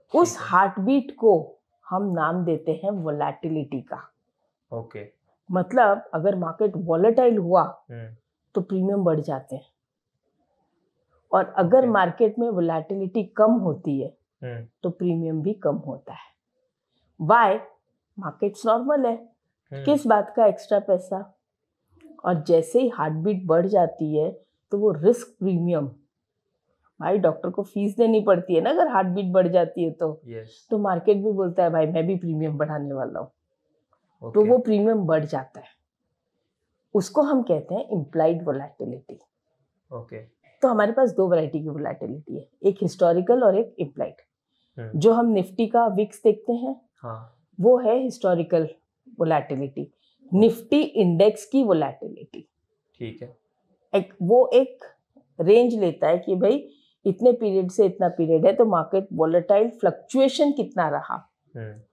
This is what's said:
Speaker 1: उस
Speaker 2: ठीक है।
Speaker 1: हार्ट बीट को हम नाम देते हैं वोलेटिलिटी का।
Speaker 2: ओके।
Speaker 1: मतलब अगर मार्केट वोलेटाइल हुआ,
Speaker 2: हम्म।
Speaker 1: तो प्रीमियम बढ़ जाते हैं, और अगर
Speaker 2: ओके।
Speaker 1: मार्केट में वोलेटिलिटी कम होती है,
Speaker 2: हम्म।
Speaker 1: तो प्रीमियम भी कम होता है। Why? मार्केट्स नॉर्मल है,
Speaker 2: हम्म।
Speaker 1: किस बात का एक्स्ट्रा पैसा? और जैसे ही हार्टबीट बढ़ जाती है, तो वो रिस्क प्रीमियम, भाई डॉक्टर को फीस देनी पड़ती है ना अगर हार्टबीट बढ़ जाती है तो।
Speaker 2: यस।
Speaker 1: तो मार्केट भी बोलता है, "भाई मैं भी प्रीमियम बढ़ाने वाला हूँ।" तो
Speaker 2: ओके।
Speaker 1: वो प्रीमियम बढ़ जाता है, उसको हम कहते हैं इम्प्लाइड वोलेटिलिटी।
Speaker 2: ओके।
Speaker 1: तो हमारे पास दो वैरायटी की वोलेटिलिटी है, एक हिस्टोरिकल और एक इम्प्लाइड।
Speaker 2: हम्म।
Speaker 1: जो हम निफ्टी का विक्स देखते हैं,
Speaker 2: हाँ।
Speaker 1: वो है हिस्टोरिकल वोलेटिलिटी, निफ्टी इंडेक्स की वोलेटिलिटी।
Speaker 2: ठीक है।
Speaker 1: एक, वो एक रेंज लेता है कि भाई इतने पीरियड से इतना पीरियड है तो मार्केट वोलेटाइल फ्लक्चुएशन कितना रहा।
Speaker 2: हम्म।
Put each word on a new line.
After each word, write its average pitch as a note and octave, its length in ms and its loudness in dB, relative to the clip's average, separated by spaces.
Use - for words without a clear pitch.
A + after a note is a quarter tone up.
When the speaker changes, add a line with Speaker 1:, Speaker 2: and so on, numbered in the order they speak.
Speaker 1:
उस E4+ 180 4
Speaker 2:
ठीक - 80 -14
है। - 80 -12
Speaker 1:
हार्ट F#3+ 300 2
बीट C4 360 0
को F#3+ 420 2
हम F#3+ 220 -4
नाम E3+ 340 -2
देते D#3+ 380 -4
हैं G3 80 -2
वोलेटिलिटी D3 920 -6
का। - 280 -16
Speaker 2:
ओके। A2+ 380 -14
Speaker 1:
मतलब G3+ 640 2
अगर F3 220 0
मार्केट F3+ 400 -2
वोलेटाइल G#3+ 600 2
हुआ, E3+ 540 0
Speaker 2:
हम्म। A2+ 240 -16
Speaker 1:
तो F#3 60 0
प्रीमियम F#3+ 420 -2
बढ़ D#3+ 160 0
जाते C#3 360 -10
हैं, - 120 -18
और F#3+ 260 0
अगर F#3+ 220 4
Speaker 2:
ओके। C4 80 2
Speaker 1:
मार्केट G#3 520 0
में A#3 100 -2
वोलेटिलिटी F#3 720 -4
कम G#3+ 280 2
होती D#3 500 -2
है, - 160 -10
Speaker 2:
हम्म। A#2 240 -12
Speaker 1:
तो F3+ 60 -2
प्रीमियम E3 520 -4
भी F#3+ 120 -4
कम D#3 220 -2
होता - 380 -14
है। - 180 -20
Why? G#3+ 380 4
मार्केट्स G3 460 -8
नॉर्मल B3+ 400 0
है, A#3 240 -6
Speaker 2:
हम्म। C#3 120 -14
Speaker 1:
किस F#3+ 240 0
बात G#3 280 2
का A3+ 100 4
एक्स्ट्रा G3+ 340 0
पैसा? F#3+ 580 -4
और F3 180 0
जैसे E3 360 2
ही B3+ 100 2
हार्टबीट E3+ 560 -4
बढ़ E3+ 200 2
जाती E3 520 0
है, D#3+ 140 -2
तो G3+ 80 -2
वो G#3 120 2
रिस्क F3+ 360 0
प्रीमियम, E3+ 640 -2
भाई F3 160 0
डॉक्टर E3+ 320 -2
को C3 140 -6
फीस G3+ 340 -4
देनी A3+ 240 4
पड़ती F#3 340 2
है E3 60 4
ना G#3 80 0
अगर D#4+ 180 2
हार्टबीट F#3+ 380 -2
बढ़ F3+ 220 2
जाती E3+ 360 0
है E3 80 -2
तो। D#3 360 -6
Speaker 2:
यस। A2+ 440 -18
Speaker 1:
तो A3 60 -2
मार्केट G3 400 0
भी G3+ 140 -2
बोलता F#3 320 -2
है, E3+ 60 2
"भाई D#3+ 160 2
मैं E3 220 -2
भी F#3+ 80 -2
प्रीमियम D#3+ 420 -4
बढ़ाने D3 360 -6
वाला C3 260 -8
हूँ।" - 80 -12
तो A#2 60 -14
Speaker 2:
ओके। G#3 220 2
Speaker 1:
वो B3 80 6
प्रीमियम A3 400 0
बढ़ D#3+ 280 0
जाता D3 340 -10
है, - 60 -20
उसको G#3 280 0
हम C#4+ 220 0
कहते E3+ 320 -4
हैं A#3 140 -8
इम्प्लाइड E3 560 -2
वोलेटिलिटी। C3+ 720 -10
Speaker 2:
ओके। A#2 240 -16
Speaker 1:
तो C4+ 60 2
हमारे G#3+ 240 0
पास A#3+ 200 2
दो F#3+ 160 0
वैरायटी D#3 360 -2
की D#3 60 -8
वोलेटिलिटी D3 720 -10
है, - 100 -20
एक G3 180 2
हिस्टोरिकल F#3 600 2
और G3 140 4
एक A3+ 220 -4
इम्प्लाइड। C#3+ 360 -8
Speaker 2:
हम्म। A2+ 200 -8
Speaker 1:
जो A3 140 6
हम A#3+ 120 2
निफ्टी G#3+ 420 -2
का A#3 200 2
विक्स G#3 360 -4
देखते - 300 2
हैं, B3+ 280 -8
Speaker 2:
हाँ। A#2 420 -16
Speaker 1:
वो A#3+ 180 6
है A#3+ 200 0
हिस्टोरिकल F3 720 -2
वोलेटिलिटी, C#3+ 720 -4
निफ्टी A3+ 480 2
इंडेक्स G3+ 640 2
की C4+ 180 0
वोलेटिलिटी। - 840 -4
Speaker 2:
ठीक A2+ 220 -14
है। A#2+ 160 -20
Speaker 1:
एक, G3 260 -2
वो A#3+ 320 4
एक B3+ 260 2
रेंज A#3 360 4
लेता E3+ 320 -2
है E3 100 2
कि F#3 180 -4
भाई A3 340 0
इतने G#3 260 4
पीरियड F#3+ 400 -2
से G#3+ 140 4
इतना F#3 240 0
पीरियड D#3+ 360 0
है - 80 6
तो A#3 120 4
मार्केट F#3 480 -2
वोलेटाइल F3 560 2
फ्लक्चुएशन C4+ 840 0
कितना F#3+ 380 -4
रहा। - 400 -8
Speaker 2:
हम्म। A2 180 -14